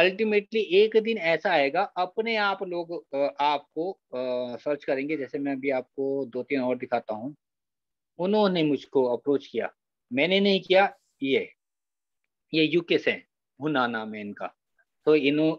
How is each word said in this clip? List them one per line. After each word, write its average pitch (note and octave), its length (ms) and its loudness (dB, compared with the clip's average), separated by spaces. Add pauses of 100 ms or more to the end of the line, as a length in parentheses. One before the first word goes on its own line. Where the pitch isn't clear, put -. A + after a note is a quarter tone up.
ultimately G3+ 560 0
एक G#3+ 400 4
दिन A3 220 0
ऐसा E3 320 0
आएगा, C#3+ 320 2
अपने A3 540 -4
आप G3+ 260 0
लोग, E3+ 520 -8
अ, C#3 260 0
आपको, D3+ 520 -2
अ, B2 640 -6
search C#3+ 280 -6
करेंगे। C#3+ 320 -4
जैसे C#3 220 -8
मैं C#3 140 -4
अभी C3+ 180 -4
आपको C3+ 560 -4
दो B2 160 -8
तीन C#3 180 -4
और B2+ 160 -2
दिखाता B2 380 -4
हूँ, B2+ 220 -10 (800)
उन्होंने F#3+ 440 2
मुझको C#3 420 0
approach C3+ 420 0
किया, A2 280 -6 (380)
मैंने E3 280 2
नहीं G3 200 2
किया, F#3+ 360 2 (260)
ये, B2+ 300 0 (1040)
ये D#3 100 4
यूके E3 340 0
से - 120 -2
हैं, G#2 160 -4 (340)
हुना C3+ 260 0
नाम A2 280 -6
है G#2+ 60 -12
इनका। G2+ 340 -12 (500)
तो D#3 120 6
इन्हों-, D3+ 420 2